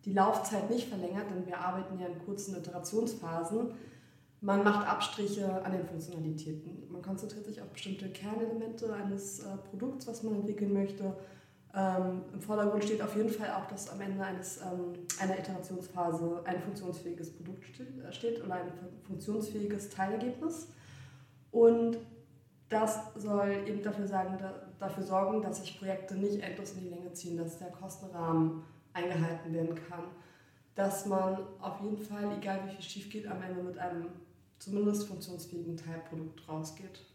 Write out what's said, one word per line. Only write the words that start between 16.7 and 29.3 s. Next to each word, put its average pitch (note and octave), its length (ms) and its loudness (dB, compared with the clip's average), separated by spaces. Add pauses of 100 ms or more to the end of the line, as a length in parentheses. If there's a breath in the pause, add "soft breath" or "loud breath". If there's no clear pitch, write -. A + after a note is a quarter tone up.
Produkt F3+ 300 -10
ste-, - 180 -14
äh, - 280 -10
steht - 320 -2
oder F3+ 120 -2
ein F3 160 -4
fu-, - 340 -12
funktionsfähiges G#3 840 -2
Teilergebnis. A3+ 800 0 (840 loud breath)
Und A#3 460 10 (720)
das A3 280 4 (180)
soll G3+ 520 4
eben G3+ 160 0
dafür G3+ 240 0
sagen, F#3+ 320 2
da, F#3+ 140 -4 (260)
dafür F#3+ 240 -2
sorgen, G3 400 4
dass F3+ 180 -2
sich - 160 -8
Projekte F#3+ 380 -4
nicht G3+ 260 2
endlos F#3 320 -6
in F#3 80 -6
die F3+ 80 -6
Länge F3 240 -8
ziehen, E3+ 240 -4
dass E3 220 -2
der F3+ 100 -8
Kostenrahmen E3 960 2 (300 loud breath)
eingehalten E3 600 0